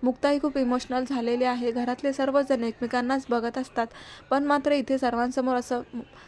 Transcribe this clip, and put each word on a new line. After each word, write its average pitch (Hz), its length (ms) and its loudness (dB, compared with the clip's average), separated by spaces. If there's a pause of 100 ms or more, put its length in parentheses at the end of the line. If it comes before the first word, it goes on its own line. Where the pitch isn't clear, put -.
मुक्ताही 277 380 2
खूप 285 180 0
इमोशनल 254 500 0
झालेली 240 360 0
आहे. 247 260 0
घरातले 247 420 -2
सर्वजण 269 520 2
एकमेकांनाच 247 680 -2
बघत 233 280 0
असतात, 247 280 -2 (440)
पण 277 140 2
मात्र 285 280 4
इथे 269 260 2
सर्वांसमोर 247 580 0
असं 247 240 -2 (140)
मु-, 233 80 -8 (260)